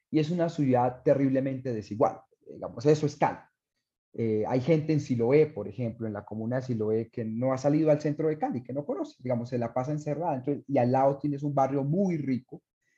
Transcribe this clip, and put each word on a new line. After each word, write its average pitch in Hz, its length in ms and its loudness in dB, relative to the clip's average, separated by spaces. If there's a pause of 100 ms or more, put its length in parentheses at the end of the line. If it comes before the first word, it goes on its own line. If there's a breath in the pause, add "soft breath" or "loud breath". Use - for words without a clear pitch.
(120)
y 156 80 4
es 151 100 0
una 170 200 0
ciudad 127 540 2
terriblemente 135 720 2
desigual. 107 480 0 (260)
Digamos, 113 380 -10
eso 151 200 4
es 143 100 -2
Cali. 113 240 0 (760)
Eh, 110 340 0
hay 127 140 0
gente 156 320 2
en 147 60 2
Siloé, 135 460 4
por 104 220 -10
ejemplo, 117 400 -6
en 107 60 -6
la 104 120 -8
comuna 110 300 -6
de 131 80 -4
Siloé, 113 460 -2
que 113 140 -8
no 117 300 -2
ha 131 60 -2
salido 151 320 2
al 147 100 4
centro 156 280 -2
de 156 100 -4
Cali, 247 240 -4
que 127 100 -10
no 143 100 -4
conoce, 320 360 -6
digamos, 120 300 -2
se 123 100 -2
la 117 140 -4
pasa 131 180 -2
encerrada, 151 420 -2
entonces, 131 340 -4
y 139 120 2
al 123 120 4
lado 135 280 4
tienes 143 240 -4
un 143 100 -2
barrio 135 300 2
muy 170 340 0
rico, 131 460 -4 (340)